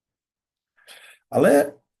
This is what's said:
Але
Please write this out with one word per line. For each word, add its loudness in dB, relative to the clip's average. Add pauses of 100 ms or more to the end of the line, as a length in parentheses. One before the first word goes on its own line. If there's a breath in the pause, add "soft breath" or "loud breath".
(1300 soft breath)
Але 0 (260)